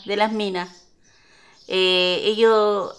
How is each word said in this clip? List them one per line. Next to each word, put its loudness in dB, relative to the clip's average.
de -4
las 0
minas. -6
Eh, 0
ellos, 2